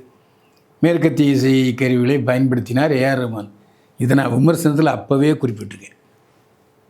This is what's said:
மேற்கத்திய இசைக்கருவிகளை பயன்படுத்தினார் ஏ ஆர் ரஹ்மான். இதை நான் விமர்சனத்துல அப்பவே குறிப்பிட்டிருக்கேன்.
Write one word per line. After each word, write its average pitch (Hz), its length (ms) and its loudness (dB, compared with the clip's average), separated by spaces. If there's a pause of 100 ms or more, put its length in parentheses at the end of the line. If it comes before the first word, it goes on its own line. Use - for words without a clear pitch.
(800)
மேற்கத்திய 156 540 2
இசைக்கருவிகளை 127 880 0
பயன்படுத்தினார் 127 680 0
ஏ 131 140 0
ஆர் 135 140 -2
ரஹ்மான். 110 300 -8 (480)
இதை 127 180 0
நான் 131 160 0
விமர்சனத்துல 151 540 2
அப்பவே 139 460 0
குறிப்பிட்டிருக்கேன். 107 680 -8 (920)